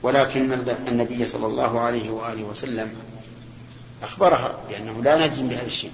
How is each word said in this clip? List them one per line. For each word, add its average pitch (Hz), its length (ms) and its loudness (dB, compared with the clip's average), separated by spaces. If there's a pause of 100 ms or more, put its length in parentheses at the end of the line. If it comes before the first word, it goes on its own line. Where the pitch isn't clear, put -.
ولكن 131 500 4 (360)
النبي 120 380 2
صلى 117 200 -2
الله 117 340 2
عليه 117 300 0
وآله 110 320 -4
وسلم 110 520 -6 (1080)
أخبرها 135 560 2 (100)
بأنه 110 340 -6
لا 156 240 6
نجزم 131 220 0
بهذا 120 180 -4
الشيء. - 280 -4